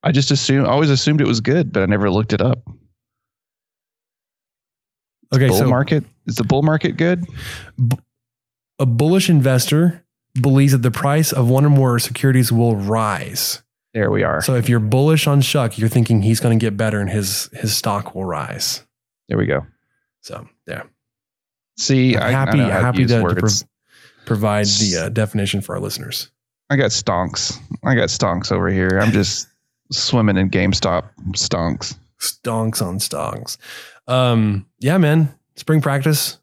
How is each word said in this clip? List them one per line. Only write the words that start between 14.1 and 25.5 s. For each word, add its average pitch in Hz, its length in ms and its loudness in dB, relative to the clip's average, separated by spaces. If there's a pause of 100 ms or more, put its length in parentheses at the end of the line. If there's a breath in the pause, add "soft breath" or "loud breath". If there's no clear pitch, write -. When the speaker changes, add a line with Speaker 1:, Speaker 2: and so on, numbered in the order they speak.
Speaker 1:
we 101 100 0
are. 78 200 -2
Speaker 2:
So 135 120 0
if 120 140 0
you're 120 100 2
bullish 131 480 2
on 143 140 4
Shough, 123 360 0
you're 110 120 0
thinking 113 340 2
he's 110 160 2
gonna 117 160 2
get 110 220 0
better 107 240 -2
and 101 100 -4
his, 101 420 -6
his 123 240 -4
stock 101 380 -6
will 95 100 -8
rise. - 600 -8 (440)
Speaker 1:
There - 80 -2
we 52 100 0
go. 69 200 -2 (540)
Speaker 2:
So, - 260 -18 (220)
yeah. - 160 -12 (920)
Speaker 1:
See, 127 400 2
Speaker 2:
I'm - 60 0
Speaker 1:
I, 117 80 -2
Speaker 2:
happy, 135 200 0 (100)
Speaker 1:
I 117 80 0
know - 20 -2
how 92 80 -2
to 107 60 2
Speaker 2:
happy 123 180 0
Speaker 1:
use 120 80 2
Speaker 2:
to, 120 80 4
to - 60 2
Speaker 1:
words. 90 160 0 (240)
Speaker 2:
prov-, - 40 -20 (560 soft breath)
provide 104 420 0
the, 101 280 -2
Speaker 1:
S- - 40 -2
Speaker 2:
uh, 87 100 -4
definition 104 520 -2